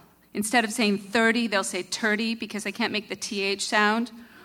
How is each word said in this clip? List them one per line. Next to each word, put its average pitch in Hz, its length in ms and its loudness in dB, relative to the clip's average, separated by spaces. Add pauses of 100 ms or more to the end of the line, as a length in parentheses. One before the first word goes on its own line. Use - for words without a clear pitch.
(340)
Instead 226 320 2
of 214 60 -6
saying 208 260 2
thirty, 226 500 2
they'll 196 160 0
say 190 180 -4
thirty 220 540 -2
because 214 300 -8
they 202 60 -4
can't 226 200 -2
make 208 160 -4
the 175 80 -8
T 202 260 -6
H 196 240 -2
sound. 220 460 2 (340)